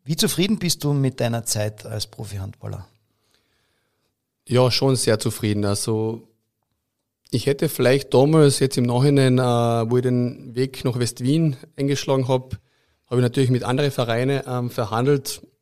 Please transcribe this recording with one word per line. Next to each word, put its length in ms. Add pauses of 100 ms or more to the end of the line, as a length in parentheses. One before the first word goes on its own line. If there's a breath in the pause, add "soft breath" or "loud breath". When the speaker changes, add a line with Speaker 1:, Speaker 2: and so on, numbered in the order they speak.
Speaker 1:
wie 120
zufrieden 440
bist 240
du 100
mit 260
deiner 240
Zeit 440
als 180
Profihandballer? 840 (1600)
Speaker 2:
Ja, 220
schon 260
sehr 220
zufrieden. 480
Also 640 (1040)
ich 160
hätte 200
vielleicht 460
damals 460
jetzt 180
im 80
Nachhinein, 540
äh, 500
wo 80
ich 60
den 500
Weg 320
nach 140
West-Wien 560 (220)
eingeschlagen 500
hab, 320 (480)
hab 100
ich 60
natürlich 260
mit 140
anderen 260
Vereinen, 560
ähm, 240
verhandelt. 720 (200)